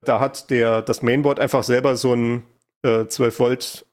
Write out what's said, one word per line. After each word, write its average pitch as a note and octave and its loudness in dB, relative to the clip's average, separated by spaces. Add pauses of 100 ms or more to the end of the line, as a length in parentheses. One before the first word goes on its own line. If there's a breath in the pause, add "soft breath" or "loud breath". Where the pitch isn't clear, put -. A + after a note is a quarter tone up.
Da A#2 0
hat - -4
der, A#2 2
das A2+ -4
Mainboard C#3 0
einfach C3 0
selber B2+ 2
so B2 0
einen, A#2+ -2 (400)
äh, A2+ 0
zwölf A#2 -2
Volt - -2